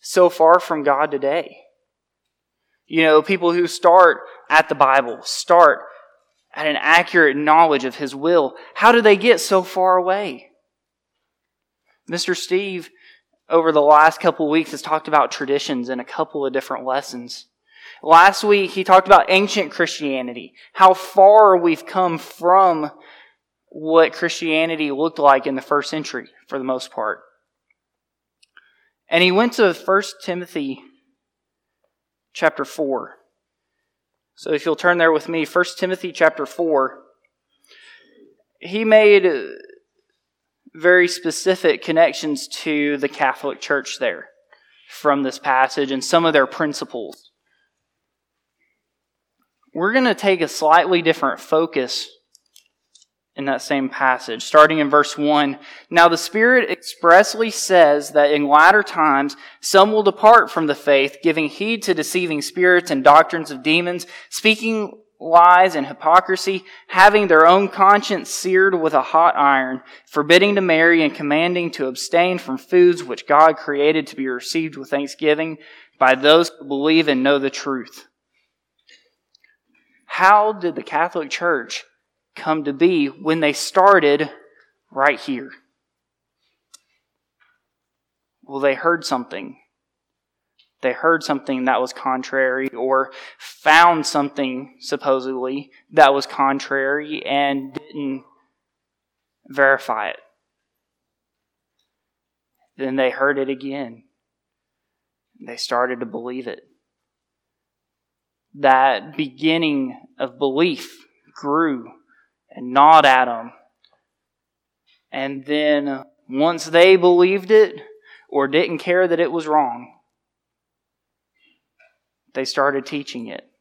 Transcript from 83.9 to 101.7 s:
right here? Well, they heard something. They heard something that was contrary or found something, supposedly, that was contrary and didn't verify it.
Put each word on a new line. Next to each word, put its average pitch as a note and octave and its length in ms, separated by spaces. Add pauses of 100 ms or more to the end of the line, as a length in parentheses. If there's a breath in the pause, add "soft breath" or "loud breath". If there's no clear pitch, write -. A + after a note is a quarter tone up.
right C3+ 280
here? C3 300 (3000)
Well, C#3 160
they C3+ 160
heard E3 300
something. - 540 (1200)
They B2+ 120
heard D#3+ 300
something C3+ 420
that B2 160
was B2+ 120
contrary C3 760
or C3 420 (280 loud breath)
found D#3+ 640
something, C#3 760
supposedly, C3+ 920 (200 soft breath)
that D3 220
was C#3 140
contrary C#3 1000
and C#3 480
didn't C3+ 500 (1200)
verify C3 600
it. - 100 (2500)